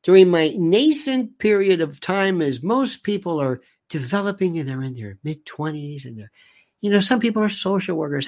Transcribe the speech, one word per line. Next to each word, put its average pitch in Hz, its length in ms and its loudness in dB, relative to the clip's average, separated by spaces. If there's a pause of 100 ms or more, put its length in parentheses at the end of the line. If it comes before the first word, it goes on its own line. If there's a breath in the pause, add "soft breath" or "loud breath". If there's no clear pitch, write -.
during 185 260 8
my 160 280 2
nascent 254 800 0
period 196 440 2
of 143 180 -6
time, 190 420 0
as 131 220 -2
most 240 400 -2
people 185 380 -4
are 131 200 -2 (280)
developing 185 680 -4
and 143 100 -6
they're 131 160 -6
in 131 120 -8
their 104 280 -12
mid-twenties 147 840 -10
and 117 120 -14
they're 104 140 -18 (520 soft breath)
you 208 60 0
know, 202 100 6
some 214 220 2
people 220 200 0
are 214 60 0
social 190 480 -4
workers. 143 320 -4